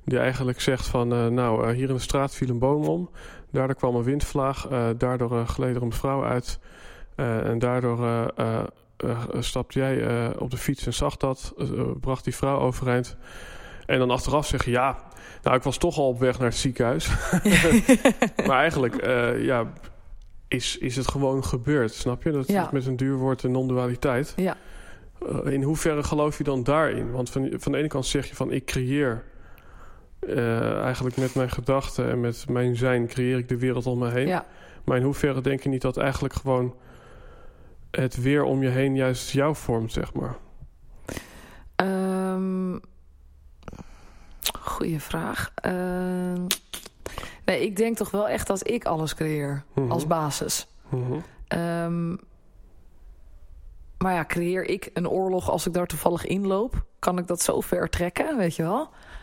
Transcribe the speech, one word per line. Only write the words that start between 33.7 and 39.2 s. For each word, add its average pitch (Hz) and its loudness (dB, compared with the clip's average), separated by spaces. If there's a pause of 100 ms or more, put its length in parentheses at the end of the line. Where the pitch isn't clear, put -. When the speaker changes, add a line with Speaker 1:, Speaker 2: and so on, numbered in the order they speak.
Speaker 1:
om 123 0
me 120 0
heen." 123 2
Speaker 2:
Ja. 185 0 (380)
Speaker 1:
Maar 127 2
in 123 4
hoeverre 135 2
denk 135 0
je 143 0
niet 131 0
dat 127 0
eigenlijk 135 0
gewoon 123 0 (1160)
het 127 -2
weer 143 4
om 135 2
je 131 4
heen 135 2
juist 131 0